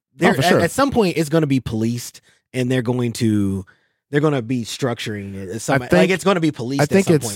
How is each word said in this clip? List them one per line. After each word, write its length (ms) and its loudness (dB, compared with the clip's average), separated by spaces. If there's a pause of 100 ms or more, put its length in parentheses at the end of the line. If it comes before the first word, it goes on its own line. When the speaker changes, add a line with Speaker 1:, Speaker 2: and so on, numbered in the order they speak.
(160)
Speaker 1:
there, 160 2
Speaker 2:
Oh, 20 0
for 60 0
Speaker 1:
at, 80 2
Speaker 2:
sure. 120 4
Speaker 1:
at 120 2
some 180 0
point 260 0
it's 120 0
gonna 180 2
be 140 0
policed, 600 -4 (320)
and 160 -2
they're 140 0
going 320 -2
to, 500 0 (460)
they're 100 0
gonna 220 0
be 220 -4
structuring 720 -6
it. 140 -12
It's 140 -10
some, 120 0
Speaker 2:
I 100 -2
think, 60 -4
Speaker 1:
like, 180 4
it's 140 -2
gonna 160 4
be 100 2
policed 320 -2
Speaker 2:
I 40 4
think 160 4
Speaker 1:
at 40 -6
some 80 6
Speaker 2:
it's, 220 0